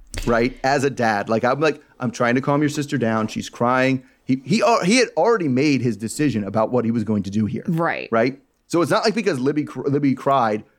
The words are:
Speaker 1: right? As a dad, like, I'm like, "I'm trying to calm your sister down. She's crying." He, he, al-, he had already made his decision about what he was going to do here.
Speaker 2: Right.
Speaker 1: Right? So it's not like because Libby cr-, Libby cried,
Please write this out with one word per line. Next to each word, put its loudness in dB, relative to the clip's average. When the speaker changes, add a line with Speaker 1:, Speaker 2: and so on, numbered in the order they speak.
Speaker 1:
right? 0
As 2
a 2
dad, 0
like, 0
I'm 2
like, 0
"I'm -2
trying 0
to 0
calm 0
your 0
sister -4
down. 0
She's -8
crying." 0
He, -2
he, 0
al-, 2
he 4
had 2
already 0
made 2
his -2
decision -2
about 0
what 0
he 0
was -2
going 0
to -8
do 0
here. -4
Speaker 2:
Right. -2
Speaker 1:
Right? 0
So 0
it's 2
not 2
like 2
because -2
Libby 0
cr-, -6
Libby 2
cried, 0